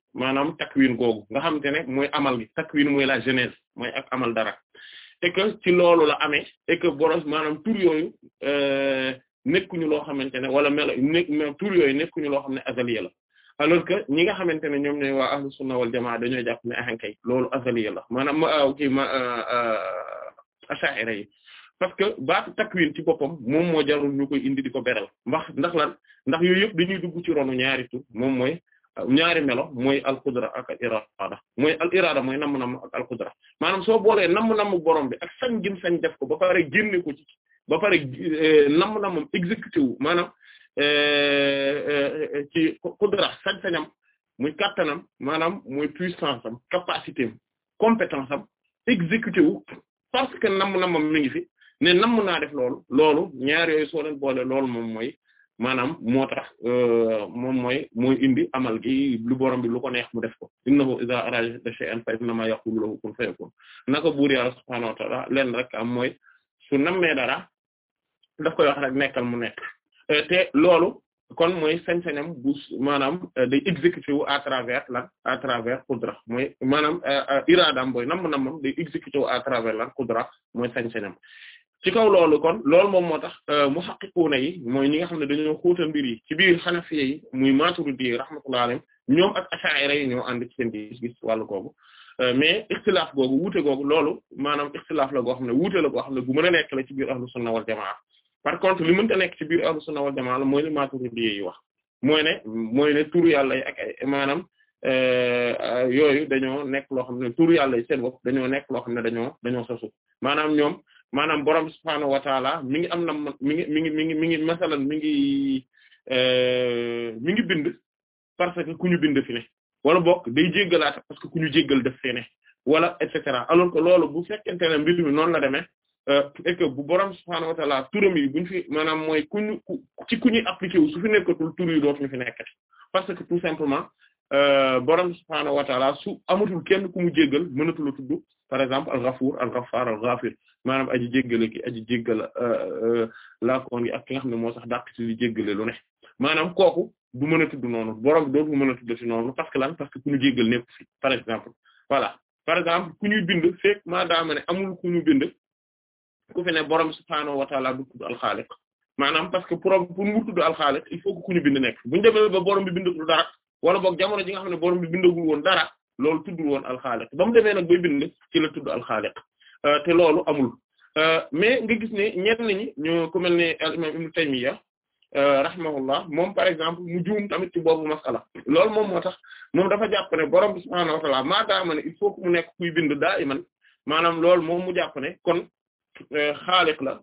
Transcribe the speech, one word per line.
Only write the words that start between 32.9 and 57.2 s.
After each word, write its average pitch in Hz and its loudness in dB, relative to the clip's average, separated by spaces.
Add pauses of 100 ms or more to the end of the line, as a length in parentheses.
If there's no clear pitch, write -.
al 120 -6
qudra 113 -8 (300)
maanaam 180 0
soo 220 4
boolee 202 6
namm-namm 208 2
borom 156 4
bi 117 -4
ak 165 -10 (100)
sañ 233 -2
gim 196 -4
sañ 170 0
def 160 -2
ko 139 -6
ba 151 -2
pare 180 2
génne 208 2
ko 151 -4
ci - -18 (420)
ba - 2
pare, 202 4
eh, 156 4
namm-nammam 185 0
exécuté 175 -4
wu 131 0
maanaam, 175 0 (460)
eh, 143 2
eh, 143 -2
eh, 143 -6
ci 160 2 (200)
qudra 196 2 (120)
sañ-sañam 175 -4 (540)
muy 147 -2
kàttanam 180 -2 (160)
maanaam 160 -2
muy 143 -4
puissance 156 -6
am 117 -10 (120)
capacité 165 -4
am 113 -6 (440)
compétence 135 0
am - -6 (420)
exécuté 190 0
wu - 2 (480)
parce 262 -2
que 220 2
namm-nammam 185 0
mi 156 2
ngi 135 0
fi 165 -8 (340)
ne 175 6
namm 220 4
naa 175 0
def 147 -4
loolu 131 -4
loolu 156 4
ñaar 151 0
yooyu 156 0
soo 156 -6
leen 151 -8
boole 131 -2
loolu 131 0
moom 117 -4
mooy 117 -8 (420)
maanaam 156 -2
moo 131 2
tax, - -8 (180)
euh, 117 2